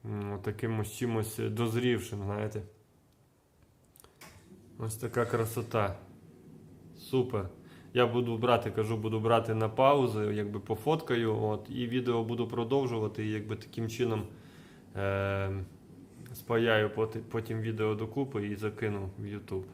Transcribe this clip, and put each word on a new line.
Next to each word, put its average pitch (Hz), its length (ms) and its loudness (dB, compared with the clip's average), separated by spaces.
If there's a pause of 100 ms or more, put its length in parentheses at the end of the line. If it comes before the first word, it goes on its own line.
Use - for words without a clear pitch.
М, 104 280 -4
отаким 107 460 -2
ось 107 120 -2
чимось 113 460 -2
дозрівшим, 113 840 0
знаєте. 104 380 -4 (2250)
Ось 110 180 -6
така 120 300 0
красота. 110 720 0 (1000)
Супер. 107 520 0 (440)
Я 123 140 8
буду 117 300 2
брати, 113 340 4
кажу, 110 260 0
буду 110 220 0
брати 113 340 4
на 110 160 2
паузу, 120 600 4
якби 104 280 -2
пофоткаю, 117 840 0
от, 107 260 -2
і 123 180 -4
відео 120 360 2
буду 113 240 -2
продовжувати, 113 800 0
і 107 60 -2
якби 107 240 -4
таким 113 340 -6
чином, 110 340 0 (720)
е, 98 680 0 (720)
спаяю 113 560 4
поти-, 110 300 -2 (100)
потім 113 320 -4
відео 107 340 0
докупи 110 520 -2
і 104 80 -2
закину 104 540 -2 (100)
в 104 60 -6
YouTube. 101 380 -6 (100)